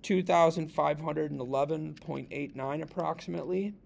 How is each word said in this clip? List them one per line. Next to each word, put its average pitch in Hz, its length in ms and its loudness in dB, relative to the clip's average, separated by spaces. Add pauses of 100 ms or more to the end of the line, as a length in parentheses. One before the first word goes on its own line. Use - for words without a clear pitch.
two 190 220 2
thousand 165 480 6
five 151 280 2
hundred 151 320 -2
and 139 100 -6
eleven 147 520 -2
point 139 380 -8
eight 143 240 -8
nine 139 260 -4
approximately. 170 920 -4 (100)